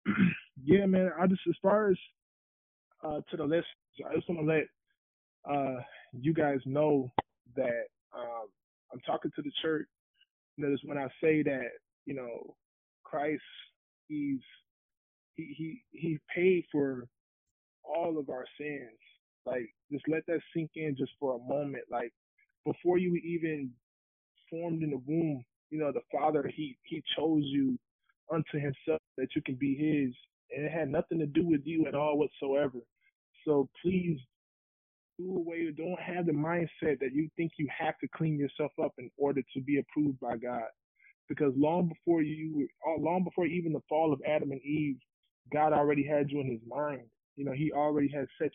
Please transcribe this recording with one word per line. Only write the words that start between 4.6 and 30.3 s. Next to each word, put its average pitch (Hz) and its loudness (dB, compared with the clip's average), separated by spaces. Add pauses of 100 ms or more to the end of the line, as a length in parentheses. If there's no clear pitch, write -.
uh, 139 0 (380)
you 131 0
guys 147 2
know 139 2 (460)
that, 120 -2 (320)
um, 117 -8 (460)
I'm 123 -14
talking 160 -4
to - -6
the 147 -8 (100)
church. 160 -2 (720)
Notice 143 0
when 147 -6
I 135 -4 (140)
say 156 6
that, 135 0 (380)
you 139 -6
know, 120 -8 (480)
Christ, 151 -2 (680)
he's, 285 -2 (960)
he, 156 -10
he, 160 -8
he 160 -4 (140)
paid 180 4
for 135 0 (760)
all 160 -2
of 135 -4
our 127 -8 (120)
sins. 135 -10 (480)
Like, 127 -2 (240)
just 143 -6
let 156 0
that 165 0 (160)
sink 160 -2
in 156 -4
just 131 -4
for 131 0
a 120 -6
moment. 135 -4
Like, 120 -4 (520)
before 170 2
you 180 4
even 160 -2 (800)
formed 165 -4
in 156 0
the 131 -4
womb, 151 0 (260)
you 156 -8
know, 147 0
the 127 -4 (100)
Father, 147 2
he, 147 -8
he - -8 (140)
chose 156 4
you 135 2 (560)
unto 160 0
himself 147 -2 (160)
that 131 -2
you 151 0
can 135 -4
be 135 0
his. 147 2 (400)